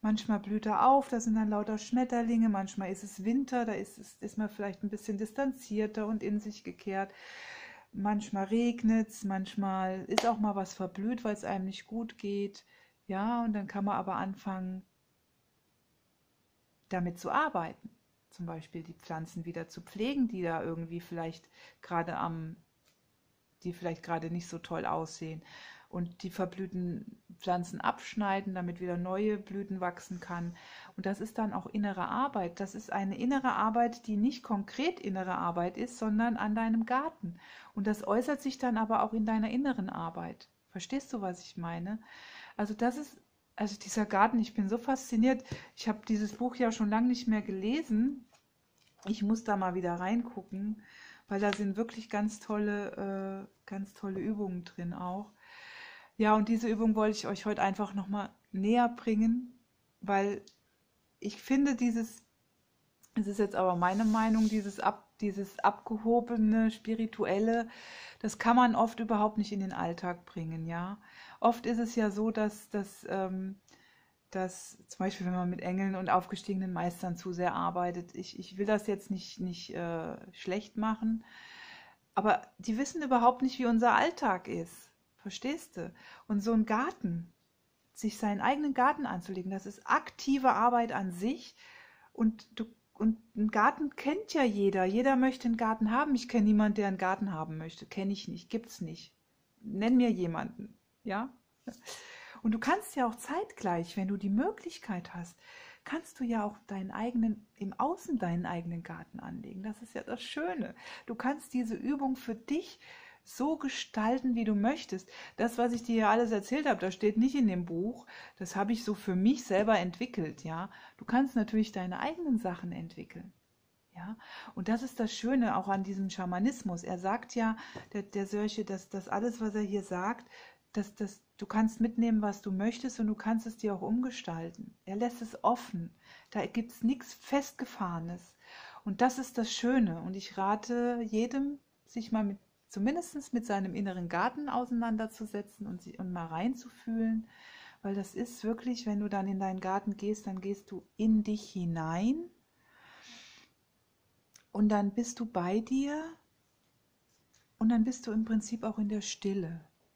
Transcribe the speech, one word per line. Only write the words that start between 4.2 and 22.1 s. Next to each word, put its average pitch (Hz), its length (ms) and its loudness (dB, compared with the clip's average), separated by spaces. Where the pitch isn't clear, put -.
man 214 120 0
vielleicht 202 340 -6
ein 208 60 -2
bisschen 208 280 -6
distanzierter 214 920 -2
und 220 160 -2
in 208 160 0
sich 208 240 -10
gekehrt. 196 500 -4
Manchmal 202 500 0
regnet's, 226 760 2
manchmal 190 840 -2
ist 220 200 2
auch 233 140 2
mal 208 160 2
was 190 180 -4
verblüht, 202 500 -4
weil's 208 200 -4
einem 190 220 -4
nicht 196 200 -8
gut 226 320 -8
geht. 202 480 -6
Ja, 220 380 -2
und 220 100 0
dann 202 140 -2
kann 202 180 -4
man 202 120 0
aber 185 180 -2
anfangen, 190 680 -6
damit 175 300 -2
zu - 100 -8
arbeiten. - 640 -2
Zum 175 160 -10
Beispiel 165 340 -10
die 165 140 -16
Pflanzen 160 500 -10
wieder 165 220 -8
zu - 140 -16
pflegen, 247 460 0
die 208 140 -2
da 165 220 0
irgendwie 165 380 -6
vielleicht 165 460 -8
gerade 170 340 -2